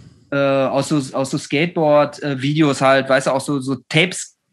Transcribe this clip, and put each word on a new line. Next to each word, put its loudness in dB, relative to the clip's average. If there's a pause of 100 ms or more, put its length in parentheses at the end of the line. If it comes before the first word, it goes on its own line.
(320)
äh, -2
aus 0
so, 0 (200)
aus -2
so -4
Skateboard, 0
äh, -4
Videos 2
halt, 4
weißt 2
du, 2
auch 0
so, -4
so -4 (140)
Tapes -2 (160)